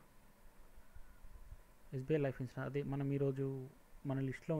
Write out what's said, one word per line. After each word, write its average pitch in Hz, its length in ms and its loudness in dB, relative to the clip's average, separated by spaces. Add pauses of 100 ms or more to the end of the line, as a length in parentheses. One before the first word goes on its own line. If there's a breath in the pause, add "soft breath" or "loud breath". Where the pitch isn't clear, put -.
(2000)
ఎస్బీఐ 143 280 4
లైఫ్ 131 200 2
ఇన్సూరెన్స్. 131 260 -2
అదే 143 100 2 (120)
మనం 139 140 2 (100)
ఈరోజు 135 300 4 (640)
మన 135 80 4 (100)
లిస్ట్లో 143 320 0